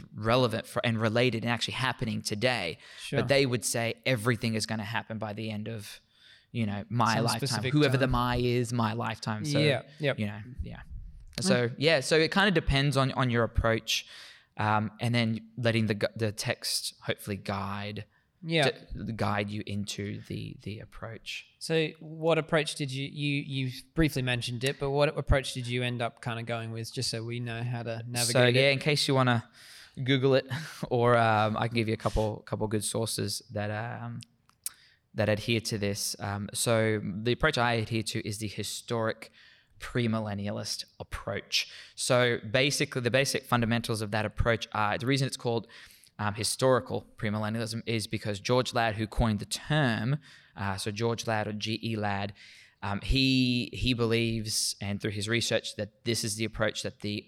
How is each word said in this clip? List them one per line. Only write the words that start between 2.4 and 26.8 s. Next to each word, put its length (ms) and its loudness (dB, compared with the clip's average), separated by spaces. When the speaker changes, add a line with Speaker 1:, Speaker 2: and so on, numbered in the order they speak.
Speaker 2:
Sure. 180 -2
Speaker 1:
But 100 2
they 160 6
would 200 0
say 300 0
everything 480 2
is 120 -2
gonna 180 -4
happen 340 -6
by 160 -6
the 160 -6
end 180 -6
of, 320 -10
you 160 0
know, 220 -4
my 260 2
Speaker 2:
Some 100 4
Speaker 1:
lifetime. 140 0
Speaker 2:
specific 340 0
Speaker 1:
Whoever 240 6
the 80 4
Speaker 2:
time. 60 2
Speaker 1:
my 260 2
is, 340 2
my 220 2
lifetime. 500 -4
So, 160 0
Speaker 2:
Yeah, 220 4
yep. 200 0
Speaker 1:
you 80 0
know, 120 -8
yeah. 200 -10
Speaker 2:
Mm. 60 -2
Speaker 1:
So, 340 4
yeah, 220 4
so 180 2
it 140 4
kinda 200 4
depends 440 4
on, 180 4
on 180 2
your 120 4
approach, 640 0
um, 420 2
and 160 0
then 260 2
letting 300 4
the 80 0
gu-, 200 0
the 160 0
text 680 -4
hopefully 360 -6
guide, 680 -6
Speaker 2:
Yeah. 260 2
Speaker 1:
to 40 0
guide 340 0
you 180 -6
into 600 -6
the, 360 -10
the 160 -10
approach. 680 -14
Speaker 2:
So 300 0
what 400 0
approach 360 0
did 160 -4
you, 200 -4
you, 320 -2
you 60 -2
briefly 300 2
mentioned 400 -2
it, 160 -2
but 120 -2
what 260 2
approach 360 0
did 140 -6
you 160 -2
end 180 -2
up 220 -4
kinda 180 -6
going 300 -6
with, 200 -8